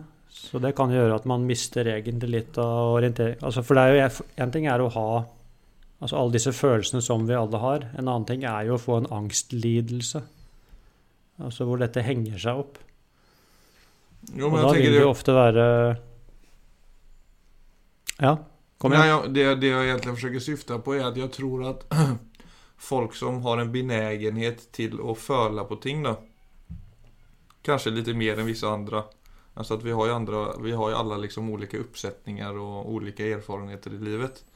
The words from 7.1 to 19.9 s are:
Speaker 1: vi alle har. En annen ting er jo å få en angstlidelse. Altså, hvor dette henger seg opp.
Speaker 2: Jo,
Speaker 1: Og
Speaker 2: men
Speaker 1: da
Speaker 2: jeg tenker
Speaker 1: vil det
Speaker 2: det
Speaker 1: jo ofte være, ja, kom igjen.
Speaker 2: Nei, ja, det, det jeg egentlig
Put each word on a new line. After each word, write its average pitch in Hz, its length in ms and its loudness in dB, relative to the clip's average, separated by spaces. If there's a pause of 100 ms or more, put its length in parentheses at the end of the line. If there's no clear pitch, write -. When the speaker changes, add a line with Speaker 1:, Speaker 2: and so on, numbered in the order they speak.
Speaker 1:
vi 120 80 2
alle 110 240 0
har. 131 280 -2 (120)
En 131 80 -4
annen 120 200 -2
ting 131 200 -4
er 110 220 -2
jo 123 80 2
å 117 40 -10
få 117 200 0
en 113 100 -4
angstlidelse. 117 1120 -2 (1160)
Altså, 127 280 -6
hvor 123 120 0
dette 120 240 0
henger 110 360 -2
seg 120 240 -2
opp. - 160 -20 (1600)
Speaker 2:
Jo, 135 120 -2
Speaker 1:
Og 151 80 2
Speaker 2:
men 156 60 4
Speaker 1:
da 135 80 6
Speaker 2:
jeg - 20 8
tenker 135 140 6
Speaker 1:
vil - 80 6
det - 60 8
Speaker 2:
det 143 40 8
Speaker 1:
jo 143 80 6
ofte 131 240 2
være, 117 320 6 (2500)
ja, 139 140 4 (480)
kom 131 120 4
igjen. 151 80 8
Speaker 2:
Nei, 156 100 6
ja, 156 160 4
det, 135 180 2 (160)
det 135 100 4
jeg 131 160 2
egentlig 127 280 -2